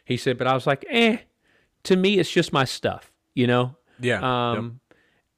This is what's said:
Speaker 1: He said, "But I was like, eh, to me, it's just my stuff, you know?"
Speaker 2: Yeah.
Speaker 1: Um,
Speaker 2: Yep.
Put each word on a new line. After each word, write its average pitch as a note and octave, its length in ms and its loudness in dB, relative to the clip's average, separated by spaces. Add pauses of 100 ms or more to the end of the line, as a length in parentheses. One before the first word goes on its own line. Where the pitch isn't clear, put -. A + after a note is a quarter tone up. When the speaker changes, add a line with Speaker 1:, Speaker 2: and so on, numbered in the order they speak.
Speaker 1:
He B2 140 -4
said, B2+ 180 -2
"But B2+ 100 -4
I B2+ 60 2
was C3 140 -2
like, C#3+ 240 -2
eh, A#3 280 2 (640)
to F#3+ 120 2
me, F#3+ 220 2
it's E3 120 0
just E3+ 220 0
my C3+ 140 2
stuff, - 440 -6 (240)
you B2 120 2
know?" B2 300 2 (220)
Speaker 2:
Yeah. B2 540 -2
Speaker 1:
Um, A#2 280 -8 (100)
Speaker 2:
Yep. - 60 -20 (400)